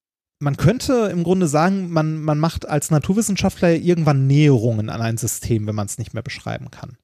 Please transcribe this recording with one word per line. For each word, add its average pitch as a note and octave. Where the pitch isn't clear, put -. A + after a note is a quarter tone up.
man C#3+
könnte A3+
im F3
Grunde F3+
sagen, F3
man, D#3
man D3+
macht D#3+
als D3+
Naturwissenschaftler F#3
irgendwann D3+
Näherungen B2
an A2+
ein A2+
System, A2
wenn G#2+
man's G#2
nicht -
mehr A2
beschreiben -
kann. -